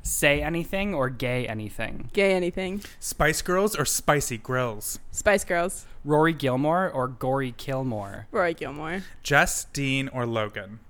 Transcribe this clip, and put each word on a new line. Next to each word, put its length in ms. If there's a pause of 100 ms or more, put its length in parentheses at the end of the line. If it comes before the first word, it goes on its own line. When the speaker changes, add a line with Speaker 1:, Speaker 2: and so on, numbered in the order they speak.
Speaker 1:
Say 400
anything 520
or 160
gay 380
anything? 640
Speaker 2:
Gay 200
anything. 480 (180)
Speaker 3:
Spice 420
Girls 340
or 100
Spicy 520
Grills? 640 (120)
Speaker 2:
Spice 320
Girls. 420 (180)
Speaker 1:
Rory 300
Gilmore 580
or 160
Gory 460
Kilmore? 760
Speaker 2:
Rory 220
Gilmore. 480 (220)
Speaker 3:
Jess, 400 (100)
Dean, 360
or 180
Logan? 500 (120)